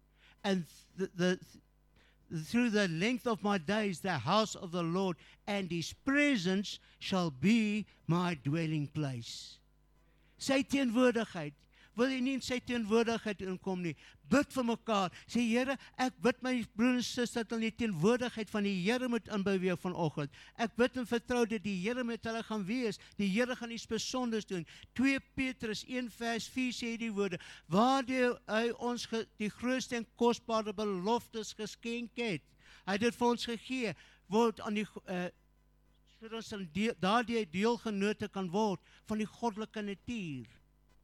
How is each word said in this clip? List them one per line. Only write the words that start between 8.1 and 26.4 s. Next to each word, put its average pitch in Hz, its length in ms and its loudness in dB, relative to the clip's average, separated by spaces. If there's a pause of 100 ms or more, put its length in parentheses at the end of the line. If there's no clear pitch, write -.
dwelling 151 520 0
place." 131 720 -6 (800)
Sy 269 260 0
teenwoordigheid. 233 920 2 (420)
Wil 240 120 4
jy 262 140 0
nie 269 120 0
in 254 80 -2
sy 247 180 -2
teenwoordigheid 226 840 0
inkom 190 400 -4
nie? 170 140 -4 (340)
Bid 277 240 4
vir 262 100 0
mekaar. 214 480 0 (160)
Sê, 233 140 0
"Here, 247 360 2 (200)
ek 254 240 0
bid 247 200 2
my 247 240 0 (100)
broer 247 200 4
en 240 80 0
suster 240 400 -2
dat 185 60 -8
hulle 226 160 0
in 220 100 0
die 233 120 0
teenwoordigheid 220 640 0
van 208 140 -2
die 196 200 0
Here 247 260 2
moet 233 180 -2
inbeweeg 190 520 0
vanoggend. 160 500 -2 (260)
Ek 226 200 -4
bid 247 220 2
en 247 80 -4
vertrou 240 400 0
dat 208 180 -4
die 196 180 -4
Here 247 220 -2
met 233 200 -6
hulle 226 200 -4
gaan 220 220 -4
wees. 226 340 -2 (180)
Die 202 100 0
Here 240 280 2
gaan 233 160 -8
iets 233 160 -10
besonders 226 580 -2
doen." 175 200 -4 (280)
Twee 269 260 2
Petrus 262 680 -6
een 247 220 -4
vers 233 380 -4